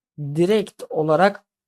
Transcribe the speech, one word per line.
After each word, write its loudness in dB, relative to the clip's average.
direkt -2
olarak, 0